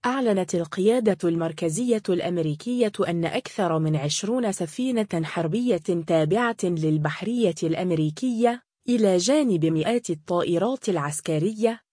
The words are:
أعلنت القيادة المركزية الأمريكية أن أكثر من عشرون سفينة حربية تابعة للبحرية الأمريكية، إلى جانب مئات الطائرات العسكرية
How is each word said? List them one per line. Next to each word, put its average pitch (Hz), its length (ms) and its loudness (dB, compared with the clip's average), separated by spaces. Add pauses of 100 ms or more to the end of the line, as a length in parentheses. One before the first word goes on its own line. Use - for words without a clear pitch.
أعلنت 226 500 0
القيادة 185 720 2
المركزية 165 800 -2
الأمريكية 175 800 0 (160)
أن 170 180 0
أكثر 165 540 -2
من 156 160 0
عشرون 202 560 -2
سفينة 220 560 -2 (160)
حربية 170 840 0
تابعة 185 560 2
للبحرية 165 1000 0
الأمريكية، 185 1000 0 (280)
إلى 214 280 4
جانب 208 480 2
مئات 165 440 0
الطائرات 175 800 -2
العسكرية 180 920 -2 (140)